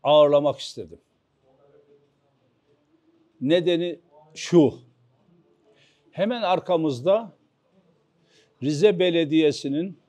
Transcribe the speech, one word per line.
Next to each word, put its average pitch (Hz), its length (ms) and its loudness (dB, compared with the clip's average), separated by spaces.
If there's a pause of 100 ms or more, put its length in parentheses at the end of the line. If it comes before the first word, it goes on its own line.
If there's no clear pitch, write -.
ağırlamak 147 560 4
istedim. 82 420 -16 (2500)
Nedeni 170 600 -2 (340)
şu, 156 400 2 (1400)
hemen 226 320 -4
arkamızda 175 880 -2 (1300)
Rize 160 360 0
Belediyesi'nin 160 1000 -2 (100)